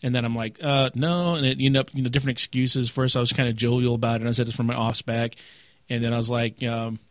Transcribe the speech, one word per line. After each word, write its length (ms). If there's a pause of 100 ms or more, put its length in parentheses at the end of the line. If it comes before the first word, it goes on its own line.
And 120
then 100
I'm 100
like, 260
"Uh, 340
no," 400
and 100
it 140
ended 180
up, 160
you 100
know, 60
different 280
excuses. 520
First, 280
I 20
was 140
kinda 200
jovial 420
about 220
it, 40
and 80
I 40
said, 140
"It's 80
for 80
my 120
off 200
spec," 400 (540)
and 140
then 100
I 40
was 120
like, 340
um, 360 (120)